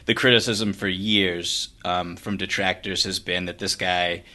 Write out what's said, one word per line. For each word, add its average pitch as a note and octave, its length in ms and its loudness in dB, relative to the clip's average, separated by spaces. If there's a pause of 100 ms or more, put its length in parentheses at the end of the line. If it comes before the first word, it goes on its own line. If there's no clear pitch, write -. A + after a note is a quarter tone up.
the A2+ 80 4
criticism A2+ 580 4
for G2 160 -4
years, F#2 800 0 (160)
um, F2+ 320 -2
from G2+ 220 -6
detractors F#2+ 640 -2
has F#2+ 160 -4
been F2+ 240 -2
that F2 140 -8
this F#2+ 180 -2
guy, F2+ 480 0 (100)